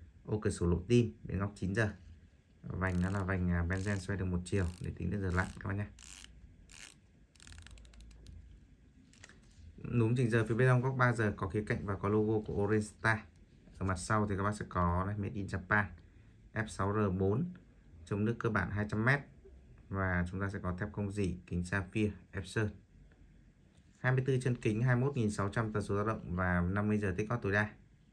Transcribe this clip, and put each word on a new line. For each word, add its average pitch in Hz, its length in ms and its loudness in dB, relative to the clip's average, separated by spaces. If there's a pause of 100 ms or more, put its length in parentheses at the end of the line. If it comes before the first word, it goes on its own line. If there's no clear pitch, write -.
(240)
Ô 107 160 -2
cửa 104 100 0
sổ 87 160 0
lộ 87 220 2
tim 117 360 4
đến - 140 -4
góc 101 180 -2
chín 95 180 -2
giờ. 107 180 2 (720)
Vành 90 380 0
nó 90 100 2
là 101 140 -2
vành, 90 260 0
à, 87 180 2
benzen 98 300 -2
xoay 98 200 -4
được 90 60 -2
một 90 200 0
chiều 95 220 0 (140)
để 87 160 -6
tính 87 140 -4
được 104 100 -2
giờ 95 100 -2
lặn 90 160 0 (140)
các - 80 -8
bác 98 60 -2
nhé. 104 120 -4 (4000)
Núm 117 340 2
chỉnh 123 140 2
giờ 113 180 4
phía 117 60 0
bên 127 140 6
hông 127 140 6
góc 135 160 0
ba 123 140 6
giờ 110 240 2
có 98 120 -4
khía 107 180 0
cạnh 95 200 -2
và 98 100 -2
có 98 120 -2
logo 107 380 2
của - 80 -4
Orange 104 320 2
Star. 110 320 0 (600)
Ở 90 80 -2
mặt 95 100 0
sau 107 300 0
thì 95 100 -2
các 98 60 0
bác 104 120 2
sẽ 95 140 -8
có 87 380 2
này, 104 120 -4
Made 98 160 -4
in 98 120 -4
Japan, 98 380 2 (720)
F 110 120 -2
sáu 98 260 -2
R 101 260 2
bốn, 110 340 2 (520)
chống 104 200 0
nước 113 140 0
cơ 113 120 -2
bản 98 200 0
hai 104 200 -2
trăm 107 140 0
mét. 135 160 4 (680)
Và 92 420 0
chúng 95 100 -6
ta 98 100 -2
sẽ 95 80 -6
có 90 180 -4
thép 104 160 -6
không 101 200 -4
rỉ, 98 240 -2 (100)
kính 87 180 -2
sapphire, 101 480 0 (200)
ép 95 140 -8
sơn. 110 240 0 (1300)
Hai 131 140 2
mươi 127 140 2
tư 131 160 4
chân 120 140 0
kính, 110 260 0
hai 123 140 4
mươi 120 80 2
mốt 143 120 -2
nghìn 110 140 2
sáu 101 180 -2
trăm 110 240 -2
tần 107 100 0
số 98 140 0
dao 104 100 0
động 107 300 -4
và 90 240 2
năm 101 280 2
mươi 107 100 4
giờ 101 180 0
tích 101 120 -2
góp 120 140 -2
tối 98 100 0
đa. 107 180 2 (420)